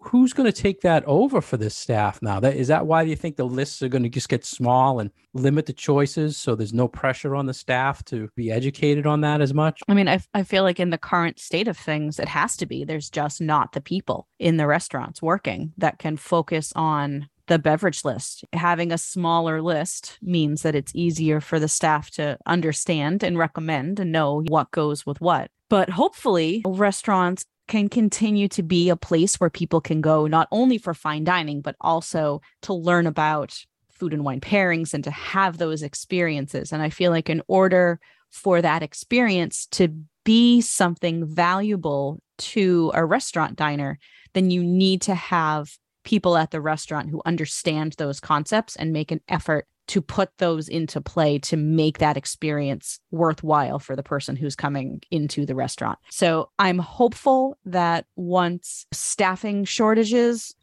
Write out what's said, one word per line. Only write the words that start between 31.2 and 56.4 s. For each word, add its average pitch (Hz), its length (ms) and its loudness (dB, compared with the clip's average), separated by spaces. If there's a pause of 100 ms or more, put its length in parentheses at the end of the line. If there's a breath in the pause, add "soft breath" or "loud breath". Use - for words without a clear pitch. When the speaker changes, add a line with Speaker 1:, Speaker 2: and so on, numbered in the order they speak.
Speaker 2:
dining, 160 360 0
but 143 200 -8
also 160 600 0 (220 soft breath)
to - 100 -6
learn 175 340 2
about 151 520 -2 (320)
food 170 220 -6
and 147 120 -4
wine 135 160 -4
pairings 175 520 0
and 147 120 -4
to 143 60 -6
have 180 480 -2
those 160 240 -2
experiences. 151 920 -4
And 156 100 -4
I 151 80 -2
feel 175 200 2
like 165 200 0
in 160 180 -2
order 180 500 4 (320 soft breath)
for 180 300 2
that 165 220 2
experience 190 920 0
to 180 160 4 (360)
be 240 360 8
something 170 640 0
valuable 165 920 0 (180)
to 180 560 2
a 165 100 2
restaurant 165 520 -2
diner, 143 420 -4 (360 soft breath)
then 185 160 4
you 180 120 2
need 185 400 2
to 196 120 0
have 156 560 -2 (340)
people 180 320 2
at 160 160 2
the 156 80 -4
restaurant 151 500 -4
who 156 140 -6
understand 156 720 -2
those 143 260 -6
concepts 156 560 -2
and 160 160 -2
make 151 180 -4
an 160 180 -4
effort 160 380 -2 (220)
to 190 140 0
put - 260 -2 (100)
those 165 300 0
into 160 320 -4
play 147 380 0
to - 180 -2
make 156 420 2
that 151 180 2
experience 143 800 -6 (140)
worthwhile 156 640 0
for 135 160 -8
the 135 80 -6
person 143 320 -6
who's 139 220 -6
coming 143 440 -6 (120)
into 147 340 -2
the 135 80 -4
restaurant. 127 420 -4 (140)
So 160 480 0